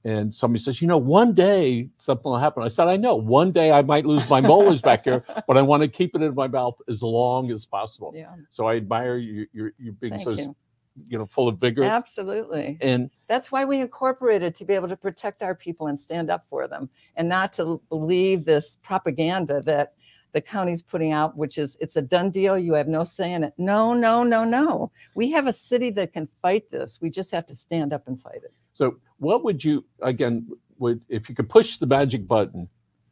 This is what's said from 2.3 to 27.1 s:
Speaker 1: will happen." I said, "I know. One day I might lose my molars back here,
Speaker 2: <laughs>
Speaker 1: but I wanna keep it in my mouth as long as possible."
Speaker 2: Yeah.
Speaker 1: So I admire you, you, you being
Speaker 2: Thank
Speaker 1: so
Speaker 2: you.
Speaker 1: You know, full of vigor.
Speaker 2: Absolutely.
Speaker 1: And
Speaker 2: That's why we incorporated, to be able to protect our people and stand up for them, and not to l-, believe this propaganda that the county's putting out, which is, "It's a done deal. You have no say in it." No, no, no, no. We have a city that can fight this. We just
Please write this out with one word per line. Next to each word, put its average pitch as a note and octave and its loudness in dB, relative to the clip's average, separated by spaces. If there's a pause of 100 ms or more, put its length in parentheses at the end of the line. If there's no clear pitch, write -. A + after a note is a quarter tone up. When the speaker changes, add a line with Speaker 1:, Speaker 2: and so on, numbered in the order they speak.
Speaker 1:
will A#2+ 0
happen." C3 0
I A#2 -4
said, E3 2
"I F#3 2
know. A3 2
One C3+ 4
day E3 4
I D3 8
might D3 2
lose D3 0
my C#3 6
molars D#3 8
back A#2 4
here, B2+ 0
Speaker 2:
<laughs> - -10
Speaker 1:
but C3 6
I C3+ 10
wanna D3 4
keep - -2
it D#3 -2
in D#3 0
my C3+ -2
mouth B2 -4
as A2+ -6
long B2 0
as A2 -10
possible." G#2+ -10
Speaker 2:
Yeah. D#3+ -18 (160)
Speaker 1:
So - -4
I A2+ 2
admire A#2 -4
you, G#2+ -8
you, A2 -10
you A#2 -14
being G#2+ -10
Speaker 2:
Thank G3+ -10
Speaker 1:
so B2+ -4
Speaker 2:
you. C#3+ -8 (520)
Speaker 1:
You A#2 -8
know, A2 -8
full B2 -2
of A2 -2
vigor. B2 0
Speaker 2:
Absolutely. G3 -4
Speaker 1:
And B2+ 0 (180)
Speaker 2:
That's B3 -4
why C4+ -2
we C4+ -2
incorporated, B3 -2
to - -18
be F3+ 0
able F#3 -2
to F#3+ -8
protect - -10
our F#3 -4
people E3+ -10
and C#3+ -4
stand E3 -6
up E3+ -4
for C3+ -6
them, C#3+ -12 (260)
and E3+ -4
not F#3 -2
to - -6
l-, E3 -6
believe F3+ 0
this D3+ 0
propaganda D#3+ -2
that D3 -2 (380)
the D3+ -2
county's F3+ -4
putting D#3+ -4
out, D3+ -2
which D3 -6
is, D3 -6
"It's - -8
a D#3+ 2
done F3+ 0
deal. F#3+ 0
You E3+ 0
have D3 2
no D#3+ -2
say F3 -6
in E3+ -2
it." C#3+ -6
No, G#3 0
no, A#3+ 2
no, A3+ 2
no. B3 0 (240)
We A#3 -2
have D4 0
a A#3 0
city B3 -2
that F#3+ -4
can D#3+ -8 (140)
fight G3+ 0
this. C3+ -10
We E3 -4
just F#3 -10